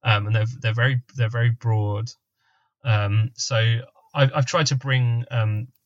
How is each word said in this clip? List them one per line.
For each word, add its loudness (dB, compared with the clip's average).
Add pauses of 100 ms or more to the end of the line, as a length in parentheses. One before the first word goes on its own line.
Um, 2
and -2
they're, 0 (140)
they're -2
very, 0 (140)
they're -2
very 0
broad. -2 (760)
Um, 2
so 0 (340)
I've, 4
I've 0
tried 2
to 0
bring, 0
um, -2 (180)